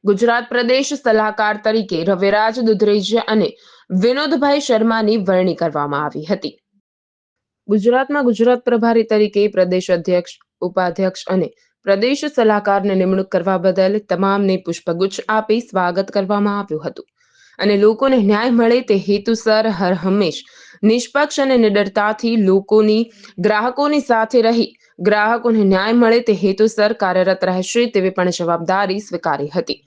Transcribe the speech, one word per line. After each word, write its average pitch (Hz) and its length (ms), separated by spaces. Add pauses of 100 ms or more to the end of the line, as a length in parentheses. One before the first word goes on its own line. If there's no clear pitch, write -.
ગુજરાત 233 440
પ્રદેશ 247 460
સલાહકાર 214 720
તરીકે 208 420
રવિરાજ 208 540
દુધરેજિયા 208 720
અને 202 140 (420)
વિનોદભાઈ 285 760
શર્માની 226 500 (120)
વરણી 185 320
કરવામાં 147 480
આવી 151 240
હતી. - 200 (1160)
ગુજરાતમાં 247 640
ગુજરાત 240 360
પ્રભારી 226 480
તરીકે 208 400
પ્રદેશ 185 440
અધ્યક્ષ, 175 380 (260)
ઉપાધ્યક્ષ 185 760
અને 175 120 (380)
પ્રદેશ 240 460
સલાહકારને 202 640
નિમણૂક 190 360
કરવા 185 280
બદલ 190 360 (140)
તમામને 190 560
પુષ્પગુચ્છ 170 640
આપી 220 340
સ્વાગત 190 560
કરવામાં 202 420
આવ્યું 156 240
હતું - 260 (480)
અને 202 200
લોકોને 226 500
ન્યાય 226 300
મળે 233 260
તે 196 160
હેતુસર 214 720
હર 180 320
હંમેશ 190 340 (440)
નિષ્પક્ષ 269 600
અને 262 140
નિડરતાથી 214 760 (140)
લોકોની, 214 560 (420)
ગ્રાહકોની 254 640
સાથે 226 380
રહી 233 200 (320)
ગ્રાહકોને 220 640
ન્યાય 196 360
મળે 233 220
તે 220 180
હેતુસર 214 640
કાર્યરત 185 480
રહેશે 185 440
તેવી 190 220
પણ 180 220
જવાબદારી 185 680
સ્વીકારી 156 480
હતી - 320